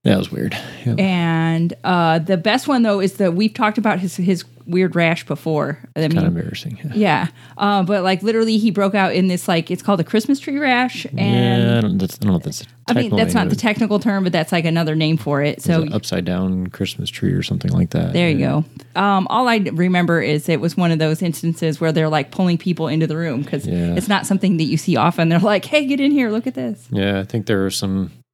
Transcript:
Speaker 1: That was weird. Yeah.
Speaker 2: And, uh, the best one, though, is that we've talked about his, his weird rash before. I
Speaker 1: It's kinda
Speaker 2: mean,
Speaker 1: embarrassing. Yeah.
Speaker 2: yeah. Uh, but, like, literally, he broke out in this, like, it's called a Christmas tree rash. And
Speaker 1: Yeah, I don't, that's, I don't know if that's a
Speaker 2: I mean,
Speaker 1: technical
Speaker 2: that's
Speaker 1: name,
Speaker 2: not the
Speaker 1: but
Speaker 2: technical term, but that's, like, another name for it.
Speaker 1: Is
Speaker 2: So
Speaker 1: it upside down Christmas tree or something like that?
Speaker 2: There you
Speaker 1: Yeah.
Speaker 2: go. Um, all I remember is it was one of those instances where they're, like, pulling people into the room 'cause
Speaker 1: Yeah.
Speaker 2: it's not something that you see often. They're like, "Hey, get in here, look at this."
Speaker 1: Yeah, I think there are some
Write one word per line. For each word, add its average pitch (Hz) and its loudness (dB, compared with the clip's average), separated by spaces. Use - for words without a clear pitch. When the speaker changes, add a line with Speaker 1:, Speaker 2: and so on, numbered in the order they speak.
Speaker 1:
That 98 4
was 95 -4
weird. - -4
Yeah. 120 0
Speaker 2:
And, 170 0
uh, 170 2
the 185 0
best 220 0
one, 262 2
though, 202 2
is 190 0
that 185 2
we've 214 2
talked 214 0
about 208 0
his, 180 -4
his 180 0
weird 180 0
rash 170 2
before. 147 -4
I 156 -2
Speaker 1:
It's 156 0
kinda 160 2
Speaker 2:
mean, 170 -2
Speaker 1:
embarrassing. - -8
Yeah. 147 -8
Speaker 2:
yeah. 180 2
Uh, 202 2
but, 190 0
like, 190 0
literally, 226 2
he 214 2
broke 190 0
out 190 2
in 185 2
this, 180 -2
like, 165 0
it's 180 -4
called 202 2
a 160 0
Christmas 269 0
tree 277 -6
rash. 254 0
And 120 2
Speaker 1:
Yeah, 120 4
I 113 2
don't, 98 0
that's, 95 -2
I - -6
don't 104 2
know 90 4
if 80 -2
that's - -8
a - -18
Speaker 2:
I 240 0
mean, - 2
Speaker 1:
technical 220 0
Speaker 2:
that's 180 2
Speaker 1:
name, 214 2
Speaker 2:
not 180 0
the - 2
Speaker 1:
but - -8
Speaker 2:
technical 214 0
term, 196 0
but 180 0
that's, 165 0
like, 170 0
another 165 0
name 160 2
for 143 -2
it. 147 -2
Speaker 1:
Is - -16
Speaker 2:
So 165 2
Speaker 1:
it 147 -4
upside 92 -2
down 92 -2
Christmas - -6
tree 92 -2
or 92 0
something - -4
like 87 2
that? - -2
Speaker 2:
There 175 2
you 147 2
Speaker 1:
Yeah. 139 0
Speaker 2:
go. 180 0
Um, 196 2
all 247 0
I 233 2
remember 175 2
is 147 -2
it 156 0
was 165 -2
one 170 2
of 156 0
those 156 0
instances 165 -2
where 160 2
they're, 156 2
like, 151 0
pulling 175 2
people 160 -2
into 156 0
the 151 -4
room 147 -4
'cause - -6
Speaker 1:
Yeah. 85 0
Speaker 2:
it's 180 -2
not 202 0
something 190 2
that 160 0
you 143 0
see 160 0
often. 160 2
They're 165 4
like, 208 0
"Hey, 302 0
get 269 0
in 277 2
here, 262 2
look 226 -2
at 254 -6
this." 247 -8
Speaker 1:
Yeah, 98 0
I 95 -2
think 107 -4
there 98 2
are 95 -2
some 95 -2